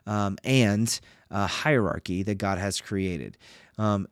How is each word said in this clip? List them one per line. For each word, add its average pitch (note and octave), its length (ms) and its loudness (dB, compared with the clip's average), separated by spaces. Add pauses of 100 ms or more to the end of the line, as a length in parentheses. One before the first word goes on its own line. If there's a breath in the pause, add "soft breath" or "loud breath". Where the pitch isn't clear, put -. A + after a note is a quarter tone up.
um, G2+ 380 0
and, A2+ 520 4 (340 soft breath)
uh, G2+ 160 0
hierarchy G2 760 0
that G2+ 120 -2
God G2 220 -2
has F#2+ 220 -4
created? F2+ 560 -4 (420 loud breath)
Um, G#2 340 0